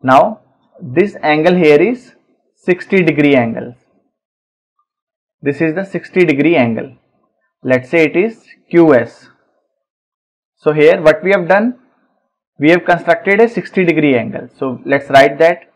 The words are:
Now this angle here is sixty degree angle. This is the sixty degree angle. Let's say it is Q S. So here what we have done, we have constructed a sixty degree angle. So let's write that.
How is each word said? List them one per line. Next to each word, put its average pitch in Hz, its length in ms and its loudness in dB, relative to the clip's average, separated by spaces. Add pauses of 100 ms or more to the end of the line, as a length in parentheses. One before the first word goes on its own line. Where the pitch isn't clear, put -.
Now 160 400 0 (400)
this 175 400 -4
angle 156 320 0
here 151 260 4
is 233 340 -2 (420)
sixty 185 480 -4
degree 147 320 0
angle. 120 400 -4 (1600)
This 139 220 -6
is 160 140 -2
the 190 100 -8
sixty 175 400 -2
degree 156 300 0
angle. 120 420 -4 (640)
Let's 127 300 -4
say 165 140 2
it 139 100 -6
is 220 280 -4 (280)
Q 165 240 4
S. - 320 -4 (1300)
So 151 180 -4
here 156 260 4
what 156 240 0
we 185 60 -2
have 180 180 -2
done, 208 300 0 (800)
we 147 140 2
have 170 140 0
constructed 170 540 -2
a 233 80 4
sixty 185 380 -4
degree 151 320 0
angle. 113 400 -8
So 131 260 -8
let's 139 280 -4
write 143 260 4
that. 170 380 0